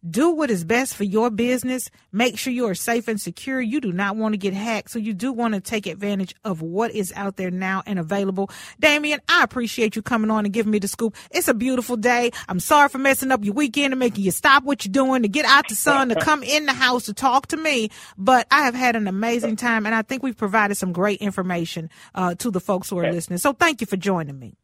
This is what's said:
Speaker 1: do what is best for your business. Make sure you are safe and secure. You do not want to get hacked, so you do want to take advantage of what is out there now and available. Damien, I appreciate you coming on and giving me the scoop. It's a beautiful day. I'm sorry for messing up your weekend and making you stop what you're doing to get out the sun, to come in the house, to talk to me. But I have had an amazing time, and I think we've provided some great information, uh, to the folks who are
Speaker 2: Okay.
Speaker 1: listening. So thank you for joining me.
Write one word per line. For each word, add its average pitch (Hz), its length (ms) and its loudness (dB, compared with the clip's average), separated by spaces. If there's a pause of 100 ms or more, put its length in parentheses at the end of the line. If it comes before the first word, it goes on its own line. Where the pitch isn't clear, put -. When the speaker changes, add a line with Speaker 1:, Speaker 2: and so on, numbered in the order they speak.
Speaker 1:
do 254 220 2
what 302 200 0
is 175 140 0
best 240 320 0
for 208 80 -4
your 214 240 2
business. 247 600 -2 (200)
Make 226 280 0
sure 262 160 -4
you 240 140 0
are 180 60 0
safe 233 320 -2
and 220 140 -4
secure. 262 400 -6
You 254 220 -2
do 196 100 -2
not 196 240 -2
want 220 160 0
to 214 60 -2
get 190 160 -2
hacked, 214 360 -4
so 240 80 -8
you 220 140 -4
do 208 180 -4
want 233 220 -2
to 196 80 -2
take 214 260 -6
advantage 196 560 -4
of 165 200 -6
what 190 300 -2
is 208 220 -4
out 196 220 -8
there 185 140 -6
now 190 340 -4
and 196 140 -4
available. 196 500 -2 (300)
Damien, 294 500 2
I 330 160 6
appreciate 226 520 -2
you 220 40 -4
coming 220 300 0
on 214 160 0
and 196 80 -4
giving 214 180 0
me 208 60 2
the 196 100 -2
scoop. 226 260 -4 (160)
It's 349 180 0
a 277 60 4
beautiful 247 440 -2
day. 240 320 2 (180)
I'm 185 120 -2
sorry 294 280 6
for 285 80 -4
messing 269 340 2
up 226 140 2
your 202 80 -2
weekend 277 400 0
and 262 80 -2
making 214 240 0
you 185 60 4
stop 277 340 4
what 277 220 -2
you're 190 60 -6
doing 262 280 4
to 214 80 2
get 294 160 0
out 277 240 6
the 214 60 -6
sun, 269 340 2
to 233 100 0
come 302 240 2
in 302 220 0
the 277 80 0
house, 254 320 2
to 214 80 -8
talk 262 360 2
to 311 100 -4
me. 269 320 0 (260)
But 233 340 4
I 294 140 6
have 240 100 2
had 247 220 2
an 214 100 0
amazing 226 500 -2
time, 226 280 0
and 220 100 0
I 226 60 2
think 262 220 -6
we've 262 140 -4
provided 202 400 0
some 185 160 -4
great 190 280 0
information, 180 680 -4 (240)
uh, 180 220 -2
to 240 140 -4
the 185 100 -2
folks 190 280 -2
who 196 120 -6
are 170 40 0
Speaker 2:
Okay. - 80 0
Speaker 1:
listening. 175 260 -4
So 277 140 2
thank 320 300 0
you 208 40 -6
for 196 120 -4
joining 165 400 -2
me. 120 260 -16